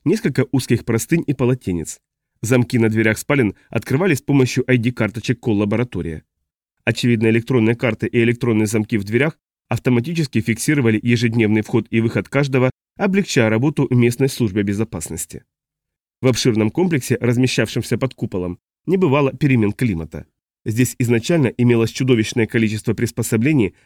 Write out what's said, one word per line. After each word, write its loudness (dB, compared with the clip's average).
несколько 0
узких 0
простынь -2
и 0
полотенец. -4
Замки 2
на 4
дверях 0
спален 0
открывались 0
с -10
помощью 2
I 4
D-карточек -2
Колл-лаборатория. -2
Очевидно, 2
электронные 2
карты -2
и -2
электронные 0
замки -2
в -4
дверях -2
автоматически 0
фиксировали 0
ежедневный 2
вход -2
и 0
выход -2
каждого, 0
облегчая 0
работу 0
местной 2
службе -2
безопасности. -8
В 0
обширном 2
комплексе, 0
размещавшемся 0
под -4
куполом, -6
не 0
бывало 2
перемен 2
климата. -4
Здесь -2
изначально 2
имелось 2
чудовищное 0
количество 0
приспособлений, 0